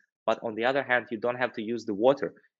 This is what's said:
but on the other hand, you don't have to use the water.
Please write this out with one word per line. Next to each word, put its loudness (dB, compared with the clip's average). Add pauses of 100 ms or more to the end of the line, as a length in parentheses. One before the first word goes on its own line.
(240)
but 0
on -6
the -2
other 2
hand, 0
you -4
don't -2
have -2
to -8
use -4
the -4
water. 2 (280)